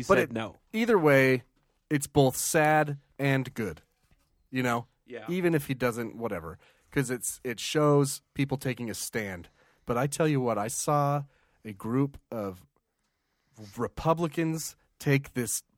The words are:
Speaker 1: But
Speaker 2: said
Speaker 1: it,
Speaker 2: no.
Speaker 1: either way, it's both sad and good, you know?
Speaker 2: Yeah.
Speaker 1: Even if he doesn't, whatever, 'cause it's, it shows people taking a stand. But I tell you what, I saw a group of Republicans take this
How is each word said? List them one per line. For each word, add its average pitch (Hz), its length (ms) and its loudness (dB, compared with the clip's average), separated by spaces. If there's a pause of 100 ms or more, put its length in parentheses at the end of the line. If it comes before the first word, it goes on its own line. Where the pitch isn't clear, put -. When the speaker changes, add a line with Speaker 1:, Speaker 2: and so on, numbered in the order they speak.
Speaker 1:
But 143 100 6
Speaker 2:
said - 20 -
Speaker 1:
it, 113 120 0
Speaker 2:
no. 110 240 -6 (160)
Speaker 1:
either 220 260 4
way, 135 460 6 (460)
it's 147 180 0
both 135 300 4
sad 151 600 2 (200)
and 135 340 0
good, 107 280 -6 (680)
you 131 140 -2
know? 117 240 -2 (180)
Speaker 2:
Yeah. 113 220 -16
Speaker 1:
Even 175 260 0
if 147 140 0
he 139 60 -2
doesn't, 120 420 -4
whatever, 92 420 -8 (340)
'cause 127 200 0
it's, - 320 -8
it 120 160 -6
shows 143 600 2 (120)
people 139 240 -2
taking 123 320 -6
a 98 40 -6
stand. 95 560 -8 (360)
But 123 120 -2
I 139 100 0
tell 156 220 0
you 143 100 0
what, 117 180 0
I 107 120 -2
saw 143 540 0 (420)
a 107 80 -12
group 131 440 -2 (140)
of 98 340 -8 (1120)
Republicans 160 1000 -2 (240)
take 139 340 0
this - 300 -4 (140)